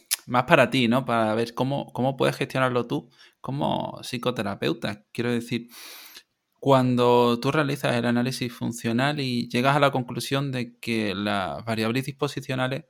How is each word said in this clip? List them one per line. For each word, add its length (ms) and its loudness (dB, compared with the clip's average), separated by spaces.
más 160 2
para 260 6
ti, 200 2
¿no? 160 2
Para 280 2
ver 200 -2
cómo, 400 -4
cómo 240 -2
puedes 180 2
gestionarlo 520 0
tú 220 -4
como 640 -4
psicoterapeuta. 1120 -4
Quiero 180 -2
decir, 380 -4
cuando 800 6
tú 120 0
realizas 440 0
el 100 0
análisis 480 -2
funcional 680 -2
y 300 -4
llegas 260 2
a 40 4
la 120 4
conclusión 600 -4
de 280 -6
que 360 -2
las 500 -2
variables 400 -2
disposicionales 840 -4